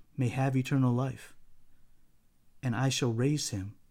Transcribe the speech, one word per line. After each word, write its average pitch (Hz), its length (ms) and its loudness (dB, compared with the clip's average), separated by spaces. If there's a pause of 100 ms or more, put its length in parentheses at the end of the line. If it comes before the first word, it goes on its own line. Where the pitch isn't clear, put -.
(160)
may 123 140 0
have 135 260 0
eternal 131 380 4
life, 127 420 -4 (1300)
and 117 140 0
I 131 100 2
shall 127 240 2
raise 139 380 0
him 101 260 -6 (160)